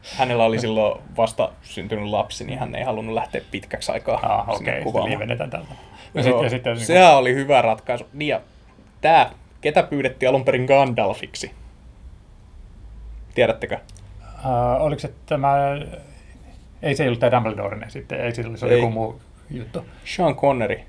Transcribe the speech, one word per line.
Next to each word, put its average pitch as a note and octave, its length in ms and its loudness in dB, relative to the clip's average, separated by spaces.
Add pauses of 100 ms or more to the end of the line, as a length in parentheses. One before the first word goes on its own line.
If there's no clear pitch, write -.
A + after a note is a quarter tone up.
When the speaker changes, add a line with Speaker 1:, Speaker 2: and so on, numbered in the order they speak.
(180)
Speaker 1:
Hänellä B2 260 2
oli A2+ 160 2
silloin G#2+ 420 0 (160)
vasta A#2 340 0 (100)
syntynyt G#2 440 -8
lapsi, G#2 400 -4
niin C3 140 -8
hän B2+ 160 -8
ei G#2+ 80 -6
halunnut A2 320 -6
lähteä - 260 -4 (100)
pitkäksi - 400 -8
aikaa - 320 -2
Speaker 2:
Ah, G#2 340 -2
Speaker 1:
sinne G#2+ 140 -6
Speaker 2:
okei, B2+ 120 -6
Speaker 1:
kuvaamaan. A2 260 -2
Speaker 2:
lievennetään G#2+ 400 -4
tältä. - 180 -12 (460)
No - 80 -4
Speaker 1:
Joo, - 20 0 (140)
Speaker 2:
sit, A#2+ 60 2
ja A#2+ 60 0
sitten A#2+ 300 -4
Speaker 1:
sehän E3 380 8
oli B2+ 180 4
hyvä C#3 260 4
ratkaisu. A#2 520 -2
Niin D3 160 -6
ja B2 120 -2 (600)
tää, D3+ 280 6 (320)
ketä D#3 220 2
pyydettiin C3+ 460 0
alun C3 160 2
perin B2+ 200 2
Gandalfiksi? B2 880 2 (1800)
Tiedättekö? A2 420 0 (680)
Speaker 2:
Äh, B2 360 2
oliko D3+ 180 -2
se B2+ 140 -10 (120)
tämä, C#3 300 2 (1300)
ei C#3+ 140 0
se D3 100 0
ollut A#2+ 140 0
tää B2 120 4
Dumbledore G#2+ 580 -2
sitten, - 320 -10
ei A#2+ 140 -4
se, A#2+ 80 -6 (120)
se B2 100 -8
oli A#2+ 80 4
Speaker 1:
Ei. B2 60 6
Speaker 2:
joku A#2 120 2
muu A2 300 -6 (300)
juttu. C3 340 -10 (200)
Speaker 1:
Sean D#3 300 0
Connery. A#2 540 0